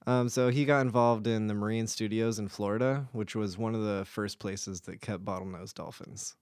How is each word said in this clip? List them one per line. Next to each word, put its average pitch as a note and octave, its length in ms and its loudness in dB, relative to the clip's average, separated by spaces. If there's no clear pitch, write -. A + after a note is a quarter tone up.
Um, B2 240 2
so B2 200 4
he C#3 160 2
got C#3+ 160 6
involved A#2 440 4
in A2 220 2
the G#2 80 0
Marine A2 320 0
Studios A2 500 0
in G#2 120 -4
Florida, B2+ 640 0
which G#2+ 240 -6
was G#2 220 -2
one A2+ 160 -2
of A2 80 -2
the G2+ 240 0
first G#2 320 -6
places F#2+ 440 -8
that F#2 200 -14
kept F#2+ 240 -6
bottlenose F#2 480 -8
dolphins. - 680 -12